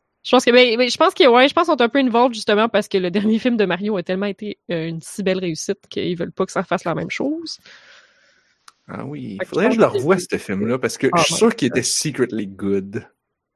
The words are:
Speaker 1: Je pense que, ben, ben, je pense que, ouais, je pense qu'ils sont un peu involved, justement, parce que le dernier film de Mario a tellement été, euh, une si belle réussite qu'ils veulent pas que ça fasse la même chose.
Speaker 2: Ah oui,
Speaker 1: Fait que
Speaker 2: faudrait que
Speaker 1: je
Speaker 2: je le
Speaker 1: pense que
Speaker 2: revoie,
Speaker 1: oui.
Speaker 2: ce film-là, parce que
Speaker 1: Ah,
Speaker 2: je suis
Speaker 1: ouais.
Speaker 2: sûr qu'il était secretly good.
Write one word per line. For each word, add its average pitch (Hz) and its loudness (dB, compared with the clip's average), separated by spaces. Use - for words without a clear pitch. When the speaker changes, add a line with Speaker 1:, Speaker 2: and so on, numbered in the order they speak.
Speaker 1:
Je - -6
pense 254 4
que, 240 4
ben, 240 6
ben, 247 2
je - -4
pense 349 2
que, 302 6
ouais, 247 6
je - -2
pense 359 2
qu'ils 330 2
sont 240 2
un 233 2
peu 277 0
involved, 240 2
justement, 214 0
parce 202 0
que - -4
le 180 0
dernier 214 0
film 240 0
de 202 4
Mario 196 -2
a 175 -6
tellement 190 -4
été, 208 -10
euh, 165 -4
une 165 -8
si - -12
belle 185 0
réussite 185 -6
qu'ils 170 -4
veulent 170 -8
pas - -4
que - -18
ça 190 -2
fasse - -4
la 165 -4
même 170 -6
chose. 311 -6
Speaker 2:
Ah 113 -10
oui, 131 -12
Speaker 1:
Fait 185 -6
que - -14
Speaker 2:
faudrait 190 0
que 262 2
Speaker 1:
je 240 0
Speaker 2:
je 220 2
le 160 6
Speaker 1:
pense 113 0
que 107 -4
Speaker 2:
revoie, 160 2
Speaker 1:
oui. 180 -6
Speaker 2:
ce 104 -4
film-là, 107 -4
parce - -4
que 135 0
Speaker 1:
Ah, 170 2
Speaker 2:
je 160 4
suis 165 -2
Speaker 1:
ouais. - -4
Speaker 2:
sûr 226 4
qu'il 127 0
était 117 -2
secretly 120 -4
good. 98 -6